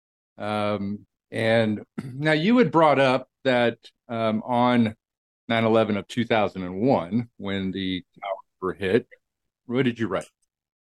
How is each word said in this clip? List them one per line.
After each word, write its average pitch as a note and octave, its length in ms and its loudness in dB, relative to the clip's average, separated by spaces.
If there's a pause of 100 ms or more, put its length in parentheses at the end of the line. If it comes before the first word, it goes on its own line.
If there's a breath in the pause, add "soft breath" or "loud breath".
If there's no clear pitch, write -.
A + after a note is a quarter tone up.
(380)
Um, G#2 680 -4 (240)
and A2+ 520 0 (160)
<clears throat> B2+ 160 -12
now D3+ 180 0
you F#3 260 2
had F#3+ 120 4
brought D3 280 4
up C3 300 2 (160)
that, A#2+ 340 2 (300)
um, A2+ 360 -2
on A#2+ 520 2 (520)
nine A2+ 160 2
eleven A2 320 2
of G2 120 -8
two A#2 160 -4
thousand G2+ 400 0
and F#2 160 -8
one, A2+ 560 0
when G2 360 -4
the F#2 300 -6 (180)
towers - 400 -12
were F#2 120 -4
hit, G2 340 -2 (600)
what B2+ 180 -2
did A#2 140 -2
you A2 100 -4
write? F2+ 200 -6 (580)